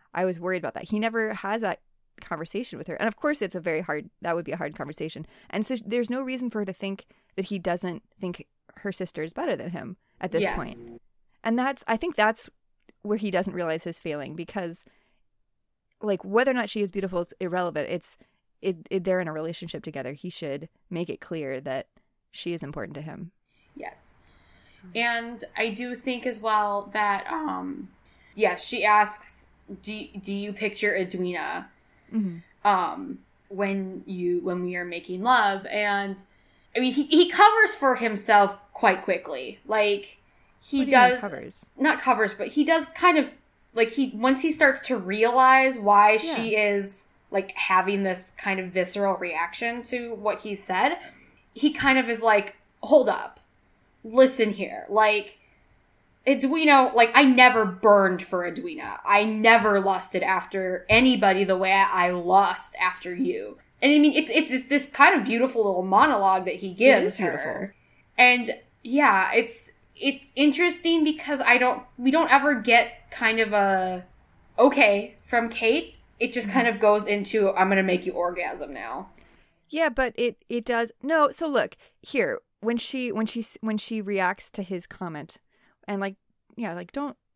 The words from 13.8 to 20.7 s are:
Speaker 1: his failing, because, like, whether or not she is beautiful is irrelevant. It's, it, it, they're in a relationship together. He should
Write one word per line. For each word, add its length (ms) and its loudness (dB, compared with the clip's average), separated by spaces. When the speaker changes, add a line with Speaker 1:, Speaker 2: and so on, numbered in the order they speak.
Speaker 1:
his 160 -10
failing, 340 -10
because, 500 -12
like, 220 -4
whether 260 0
or 40 0
not 160 -4
she 120 -4
is 80 -4
beautiful 300 -6
is 200 -8
irrelevant. 480 -4
It's, 280 -8
it, 160 -4
it, 140 -4
they're 160 -2
in 80 -6
a 40 -8
relationship 520 -10
together. 280 -10
He 160 -14
should 400 -10